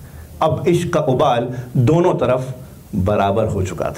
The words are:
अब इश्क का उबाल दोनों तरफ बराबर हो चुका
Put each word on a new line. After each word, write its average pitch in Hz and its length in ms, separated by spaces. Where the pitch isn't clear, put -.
अब - 260
इश्क 175 260
का 151 60
उबाल 127 540
दोनों 160 380
तरफ 127 400
बराबर 98 500
हो 92 160
चुका - 360